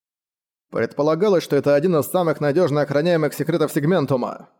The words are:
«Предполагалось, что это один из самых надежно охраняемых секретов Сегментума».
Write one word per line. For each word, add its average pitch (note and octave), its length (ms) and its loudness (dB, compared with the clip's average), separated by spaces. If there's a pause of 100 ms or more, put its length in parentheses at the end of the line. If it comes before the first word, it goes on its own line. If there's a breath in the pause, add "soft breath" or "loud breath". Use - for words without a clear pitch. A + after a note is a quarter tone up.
(720)
«Предполагалось, D#3 720 0
что - 140 -2
это C#3+ 180 2
один D#3+ 220 2
из C3+ 100 0
самых E3+ 340 -2
надежно D3 420 2
охраняемых D3+ 520 0
секретов D3+ 380 -2
Сегментума». C#3+ 880 -2